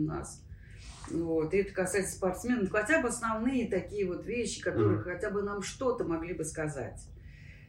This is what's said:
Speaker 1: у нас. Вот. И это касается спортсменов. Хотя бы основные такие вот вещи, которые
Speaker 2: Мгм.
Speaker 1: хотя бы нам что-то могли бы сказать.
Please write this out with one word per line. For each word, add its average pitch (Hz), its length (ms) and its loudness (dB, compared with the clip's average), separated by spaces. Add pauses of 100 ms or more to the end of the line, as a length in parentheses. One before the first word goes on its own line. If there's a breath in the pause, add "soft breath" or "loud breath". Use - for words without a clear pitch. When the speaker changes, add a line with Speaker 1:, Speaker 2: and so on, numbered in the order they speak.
Speaker 1:
у 151 40 4
нас. 143 360 -6 (680 loud breath)
Вот. 165 440 2
И 196 40 6
это 196 140 2
касается 185 440 2
спортсменов. 196 540 2
Хотя 254 320 4
бы 240 60 2
основные 226 600 0
такие 196 380 0
вот 175 200 -4
вещи, 226 340 -2
которые 123 380 4
Speaker 2:
Мгм. - 60 -4
Speaker 1:
хотя 180 260 -4
бы 196 120 0
нам 202 200 -2
что-то 233 420 0
могли 165 300 -2
бы 160 100 -2
сказать. 143 580 -4 (680 loud breath)